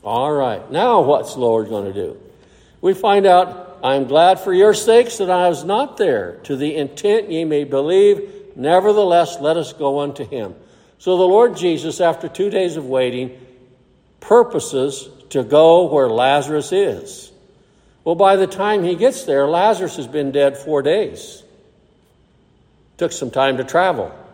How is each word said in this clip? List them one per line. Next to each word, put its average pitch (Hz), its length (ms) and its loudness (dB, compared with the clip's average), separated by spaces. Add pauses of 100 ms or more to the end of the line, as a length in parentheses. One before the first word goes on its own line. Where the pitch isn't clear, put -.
All 123 280 -2
right, 131 380 -4
now 202 320 2
what's 139 340 0
the 127 60 -6
Lord 113 280 0
gonna 101 240 -6
do? 98 240 -8 (640)
We 185 120 2
find 202 320 2
out, 180 560 2
"I'm 135 240 -2
glad 170 360 4
for 190 120 -4
your 202 200 6
sakes 233 460 2
that 185 100 -2
I 180 180 2
was 147 160 -2
not 226 320 -4
there, 110 480 -2
to 139 140 -6
the 147 180 -6
intent 202 560 -2
ye 165 140 -4
may 147 180 -2
believe. 175 680 2 (280)
Nevertheless, 175 840 2
let 156 160 0
us 165 160 -6
go 143 280 -2
unto 143 260 -6
him." 104 300 -10 (460)
So 185 140 0
the 185 120 2
Lord 208 280 4
Jesus, 160 460 -4
after 165 260 0
two 202 220 -4
days 185 260 -4
of 139 140 -10
waiting, 127 420 -2 (880)
purposes 139 880 0 (220)
to 131 140 -4
go 165 400 6
where 139 260 0
Lazarus 139 640 -2
is. 175 580 -4 (720)
Well, 170 120 -2
by 196 200 4
the 190 120 0
time 196 360 -2
he 180 120 -2
gets 233 280 -2
there, 139 240 0
Lazarus 180 480 0
has 131 120 -10
been 139 240 -4
dead 139 260 0
four 147 240 -4
days. - 640 -4 (1500)
Took 170 160 -4
some 127 180 -8
time 135 260 0
to 127 60 -6
travel. 160 480 -2 (220)